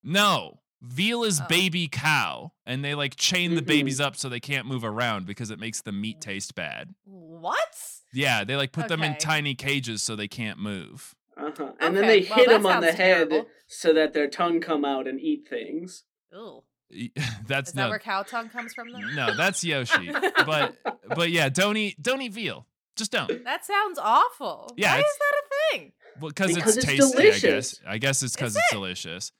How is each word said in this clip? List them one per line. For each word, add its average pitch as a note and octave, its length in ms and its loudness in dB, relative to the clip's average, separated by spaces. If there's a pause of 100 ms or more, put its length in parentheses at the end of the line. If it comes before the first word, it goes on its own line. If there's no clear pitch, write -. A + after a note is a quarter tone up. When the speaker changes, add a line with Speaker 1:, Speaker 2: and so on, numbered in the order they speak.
Speaker 1:
No. E3 580 0 (220)
Veal G3+ 420 -2
is F#3 160 0
Speaker 2:
Oh. A#2+ 80 -8
Speaker 1:
baby F3 420 2
cow, B2 600 0 (140)
and C3+ 180 -6
they, C#3+ 100 -4
like, C#3+ 220 -4
chain F3 380 0
the D#3+ 80 0
Speaker 3:
Mm-hmm. B2+ 60 -6
Speaker 1:
babies C#3 340 2
up C#3+ 140 -2
so C3+ 120 -8
they B2 120 -6
can't C3+ 260 -4
move B2+ 180 -4
around A2 400 -2
because G2+ 260 -10
it G#2+ 80 -10
makes A2 220 -8
the G#2+ 120 -10
meat G#2 280 -6
taste G2 340 -10
bad. D2+ 400 -10 (100)
Speaker 2:
What? F#3 720 -6 (380)
Speaker 1:
Yeah, B2+ 320 0
they, B2 100 -6
like, C#3 180 -4
put D#3 160 -6
them D#3+ 140 -2
in D3+ 100 -2
Speaker 2:
Okay. D3+ 60 -8
Speaker 1:
tiny D3+ 360 -2
cages B2+ 480 -4
so A2+ 120 -6
they G#2 140 -8
can't A2 300 -8
move. G2 560 -10 (240)
Speaker 3:
Uh-huh. D3 420 -8
And E3+ 160 2
then G3+ 80 4
Speaker 2:
Okay, G#3+ 160 8
Speaker 3:
they F#3 80 -4
Speaker 2:
well, A3 100 2
Speaker 3:
hit B3 100 10
Speaker 2:
that A3+ 80 8
Speaker 3:
him G#3 100 4
on F#3 160 4
the E3 60 6
Speaker 2:
sounds F3+ 100 2
Speaker 3:
head F3+ 320 4
Speaker 2:
terrible. D#3 180 2 (180)
Speaker 3:
so - 280 2
that D#3 180 4
their D3 160 2
tongue E3+ 320 0
come D3+ 240 0
out C3+ 240 -2
and C3 100 -6
eat D3+ 300 -4
things. C#3 560 -10 (280)
Speaker 2:
Ew. F3+ 300 -18 (300)
Speaker 1:
Y-, A#2+ 240 -10
<laughs> A2+ 300 -8
that's C3+ 240 -4
Speaker 2:
Is - 40 -16
that C3+ 100 -2
Speaker 1:
no A#2 40 -2
Speaker 2:
where - 100 -4
cow G3+ 240 -6
tongue A3+ 280 -10
comes A#3 240 -12
from, A#3+ 180 -16
then? - 240 -10
Speaker 1:
No, B2+ 180 -2
that's F3+ 300 0
Yoshi. C#3+ 480 0 (140)
Speaker 2:
<laughs> F4+ 180 2
Speaker 1:
But, D3+ 320 0 (400)
but E3+ 140 0
yeah, D#3+ 180 4
don't G3+ 300 2
eat, G#3 240 -4
don't C4 180 0
eat A#3+ 140 -8
veal. D#3 320 -8 (280)
Just G#3+ 160 -6
don't. A#3+ 340 -2
Speaker 2:
That D4+ 200 -6
sounds G4+ 340 0
awful. A#3+ 800 0
Speaker 1:
Yeah, F3+ 180 4
Speaker 2:
Why C3+ 60 4
Speaker 1:
it's D5 80 4
Speaker 2:
is D5 100 -2
that C#5+ 160 2
a C#5+ 440 0
thing? D3 140 -14 (280)
Speaker 1:
Well, D#3 120 -8
'cause F#3 220 2
Speaker 3:
Because G#3 220 2
Speaker 1:
it's C4 80 0
Speaker 3:
it's C#3 140 2
Speaker 1:
tasty, C4+ 140 8
Speaker 3:
delicious. G4 320 6
Speaker 1:
I - 40 6
guess. - 320 0 (140)
I A2 40 -4
guess C3+ 240 0
it's B2 140 -4
'cause A#2+ 140 -2
Speaker 2:
Is G#2 60 -2
Speaker 1:
it's F5 140 4
Speaker 2:
it? - 40 -2
Speaker 1:
delicious. F#2 640 -8